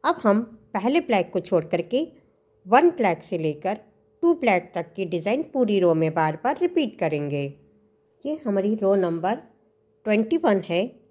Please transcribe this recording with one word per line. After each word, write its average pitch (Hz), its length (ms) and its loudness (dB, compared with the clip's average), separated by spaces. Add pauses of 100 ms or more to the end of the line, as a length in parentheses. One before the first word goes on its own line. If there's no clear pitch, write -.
अब 339 200 0
हम 214 180 4 (320)
पहले 240 280 0
ब्लैक 208 300 0
को 185 80 -2
छोड़ 165 260 0
करके 175 360 -2 (640)
वन 269 240 6
ब्लैक 208 340 0
से - 140 -6
लेकर 160 420 -4 (440)
टू 339 100 4
ब्लैक 214 420 0
तक 170 180 -6
की 196 120 -6
डिज़ाइन 180 380 -2
पूरी 214 360 0
रो 175 140 4
में 160 200 2
बार 156 300 0
बार 269 180 -2
रिपीट 349 380 -2
करेंगे। 147 440 -2 (840)
ये 302 100 -4 (100)
हमारी 202 300 0
रो 196 200 0
नंबर 180 400 0 (720)
ट्वेंटी 220 320 0
वन 226 240 2
है 180 240 -2 (260)